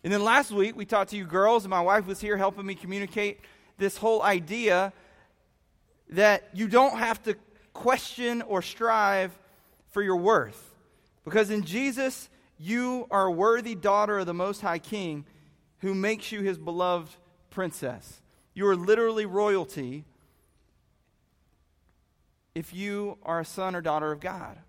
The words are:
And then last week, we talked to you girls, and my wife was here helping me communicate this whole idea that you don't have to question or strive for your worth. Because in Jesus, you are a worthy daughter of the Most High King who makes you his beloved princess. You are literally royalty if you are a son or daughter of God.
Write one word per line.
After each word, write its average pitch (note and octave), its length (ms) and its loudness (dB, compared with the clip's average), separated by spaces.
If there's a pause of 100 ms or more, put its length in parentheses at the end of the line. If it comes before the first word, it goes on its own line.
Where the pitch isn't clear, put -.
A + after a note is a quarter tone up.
And E3+ 60 -2
then G3+ 120 2
last B3 280 4
week, G#3 240 0
we G#3+ 80 -10
talked G3 280 0
to G#3 60 -8
you G3 60 -6
girls, G3 400 4
and F#3+ 60 -10
my F#3+ 100 0
wife F#3+ 260 4
was F#3+ 140 -8
here G#3 160 -2
helping G3 300 0
me G3 100 -6
communicate G3+ 640 -6 (380)
this G3 180 -2
whole A3 260 2
idea F#3+ 720 2 (1160)
that G3+ 440 4
you G#3 140 -2
don't A#3+ 300 6
have A3+ 260 -2
to G#3+ 120 -2 (360)
question A#3+ 720 -2
or G3 200 -2
strive G3 720 0 (600)
for G3+ 100 -2
your F#3+ 160 0
worth. F3 580 0 (480)
Because G3 260 2
in G#3+ 140 -2
Jesus, B3+ 640 -4 (320)
you A#3+ 500 -4
are F#3+ 180 2
a F#3 40 0
worthy A3 440 2
daughter G#3 440 2
of F#3+ 60 -2
the E3+ 80 -4
Most F#3+ 280 -4
High F3 160 -2
King E3 480 -8 (540)
who G3 160 -4
makes G#3+ 380 -2
you G#3 80 -6
his G3 160 -2
beloved E3+ 580 -2 (340)
princess. D3 720 -8 (320)
You G3 140 0
are F#3+ 80 6
literally A3 500 2
royalty F3 800 -2 (2500)
if E3 200 -10
you G3+ 500 -6
are E3 160 -4
a D#3+ 60 -6
son F#3 280 -6
or F3 80 -6
daughter D3+ 300 -2
of D3 80 -8
God. F#3 500 -10